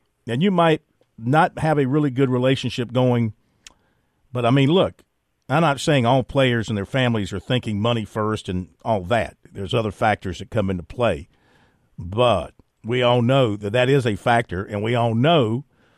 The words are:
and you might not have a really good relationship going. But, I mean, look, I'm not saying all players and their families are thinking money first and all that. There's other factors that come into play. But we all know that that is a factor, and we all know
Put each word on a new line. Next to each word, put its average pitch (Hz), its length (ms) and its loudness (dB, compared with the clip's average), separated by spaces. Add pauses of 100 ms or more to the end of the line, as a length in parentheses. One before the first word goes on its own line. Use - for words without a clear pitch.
(280)
and 120 140 -2
you 202 80 4
might 170 320 2 (340)
not 156 440 0
have 156 180 0
a 139 80 0
really 147 240 0
good 127 180 0
relationship 123 640 -2
going. 120 400 2 (1000)
But, 123 120 -4
I 117 60 4
mean, 135 200 4
look, 160 320 0 (460)
I'm 147 140 2
not 139 180 0
saying 143 240 2
all 127 180 4
players 120 460 0
and 110 80 -2
their 98 100 -4
families 117 460 -2
are 95 80 -6
thinking 117 400 -4
money 117 240 0
first 107 460 -4
and 90 180 -6 (160)
all 107 200 -2
that. 107 320 -2 (140)
There's 98 240 -8
other 110 160 -2
factors 101 500 -2
that - 100 -16
come 98 200 -2
into 90 120 -6
play. 95 460 -4 (720)
But 98 540 0 (320)
we 123 180 -2
all 123 200 2
know 123 340 2
that 101 160 -6
that 123 160 2
is 135 180 2
a 107 100 0
factor, 117 460 0
and 104 200 -6
we 113 120 -2
all 117 200 0
know 127 500 2 (340)